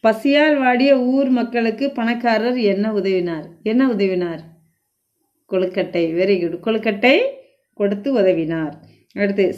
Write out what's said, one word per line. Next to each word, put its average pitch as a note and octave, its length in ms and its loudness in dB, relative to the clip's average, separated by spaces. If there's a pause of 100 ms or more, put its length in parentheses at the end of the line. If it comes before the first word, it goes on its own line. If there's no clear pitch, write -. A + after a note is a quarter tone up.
பசியால் C#4+ 520 2
வாடிய B3+ 420 4
ஊர் C4 280 2
மக்களுக்கு A#3+ 640 -2
பணக்காரர் A#3 680 -2
என்ன G#3 340 0
உதவினார்? F3+ 520 -2 (180)
என்ன B3 260 2
உதவினார்? F#3 500 -2 (1120)
கொழுக்கட்டை. F#3 640 -2
Very F#3+ 240 2
good. E3+ 260 -4
கொழுக்கட்டை A3+ 540 2 (560)
கொடுத்து G3+ 440 -2
உதவினார். E3 540 0 (420)
அடுத்து, G3 440 -2